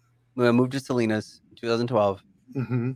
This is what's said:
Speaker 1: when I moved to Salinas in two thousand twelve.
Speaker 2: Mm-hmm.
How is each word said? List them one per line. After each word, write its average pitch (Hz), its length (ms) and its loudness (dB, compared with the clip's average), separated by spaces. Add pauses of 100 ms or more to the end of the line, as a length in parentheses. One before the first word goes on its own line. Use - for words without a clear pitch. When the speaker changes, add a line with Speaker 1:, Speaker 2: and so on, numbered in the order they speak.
(360)
Speaker 1:
when 123 120 2
I 120 40 6
moved 123 220 2
to 135 60 -4
Salinas 113 680 -2
in - 60 -20
two - 120 -10
thousand 117 200 0
twelve. 104 360 0 (320)
Speaker 2:
Mm-hmm. 123 400 -4